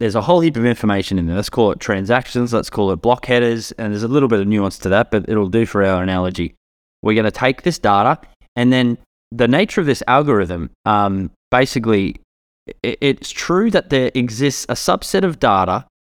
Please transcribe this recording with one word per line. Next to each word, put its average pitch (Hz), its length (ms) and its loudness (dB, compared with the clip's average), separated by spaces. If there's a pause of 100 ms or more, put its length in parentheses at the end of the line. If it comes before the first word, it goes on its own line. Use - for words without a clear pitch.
there's 113 160 -2
a 107 60 0
whole 175 180 4
heap 160 160 2
of 117 80 0
information 101 540 0
in 85 80 -2
there. 87 100 -4
Let's 101 140 -4
call 110 200 2
it - 80 -4
transactions, 120 760 -2
let's - 180 -2
call 98 200 0
it 92 60 -2
block 120 300 0
headers, 120 460 0
and 107 200 -6
there's 104 100 -4
a 113 60 -4
little 139 200 2
bit 107 120 2
of 101 80 0
nuance 101 300 0
to 95 100 -6
that, 104 240 2
but 107 160 -2
it'll 104 200 0
do 113 160 2
for 101 200 0
our 92 180 0
analogy. 92 520 -4 (480)
We're 110 140 0
gonna 107 140 2
take 131 320 -2
this 175 160 -2
data, 107 400 2 (380)
and 123 160 4
then 123 260 0 (320)
the 117 180 2
nature 190 320 2
of 160 60 0
this 135 200 0
algorithm, 101 640 0 (160)
um, 101 440 0 (200)
basically, 113 640 0 (680)
i-, 117 160 -4
it's 139 300 -2
true 202 400 0
that - 200 0
there 131 240 2
exists 123 540 -2
a 123 60 -4
subset - 480 -2
of 175 160 -2
data 95 480 2 (160)